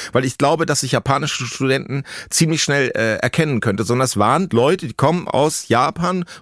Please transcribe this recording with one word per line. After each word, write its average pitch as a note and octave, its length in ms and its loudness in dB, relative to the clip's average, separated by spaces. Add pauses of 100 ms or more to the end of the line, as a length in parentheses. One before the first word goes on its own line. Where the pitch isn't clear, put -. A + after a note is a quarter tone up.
(120)
weil C3 140 0
ich B2+ 120 -4
glaube, D#3 300 2
dass D3 140 0
sich C3 100 -4
japanische C3+ 560 -2
Studenten C3+ 560 -2 (260)
ziemlich D#3+ 320 2
schnell, C#3+ 320 2
äh, A2 220 0
erkennen C#3 460 0
könnte, G#2+ 220 0
sondern B2 220 0
es B2 120 -2
waren C3 340 2
Leute, C#3+ 340 2
die A#2 80 -8
kommen E3 340 2
aus - 400 0
Japan F3 580 0 (160)